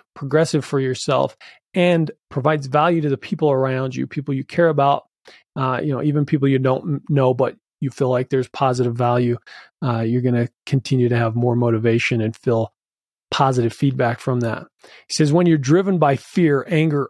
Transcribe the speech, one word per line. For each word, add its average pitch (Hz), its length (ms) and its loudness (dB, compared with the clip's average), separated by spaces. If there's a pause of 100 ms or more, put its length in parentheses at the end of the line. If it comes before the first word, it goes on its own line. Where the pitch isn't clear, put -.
(160)
progressive 151 480 0
for 139 160 -4
yourself, 131 560 -2 (380)
and 175 380 2 (180)
provides 143 380 -2
value 156 340 2
to 147 80 -2
the 135 80 -2
people 156 340 -2
around 131 420 -2
you, 131 140 -6
people 143 260 -8
you 131 120 -6
care 170 240 2
about, 143 340 2 (540)
uh, 131 260 -2
you 147 80 -2
know, 127 100 -4
even 147 240 0
people 139 220 0
you 135 120 2
don't 131 240 0
m-, 143 260 -4
know, 131 240 4
but 123 240 -2 (240)
you 139 80 -2
feel 127 200 -2
like 127 200 -2
there's 131 200 -2
positive 127 440 0
value, 120 440 0 (440)
uh, 117 200 -2
you're 120 200 0
gonna 123 280 0 (160)
continue 127 420 0
to 120 80 0
have 117 180 0
more 120 220 0
motivation 117 640 0
and 113 160 -4
feel 113 380 -2 (580)
positive 127 400 0
feedback 127 480 -2
from 123 220 -4
that. 113 260 -6 (400)
He - 60 -10
says, 151 180 2
"When 175 160 4
you're 160 100 4
driven 180 400 2
by 143 200 2
fear, 147 500 0
anger, 156 420 0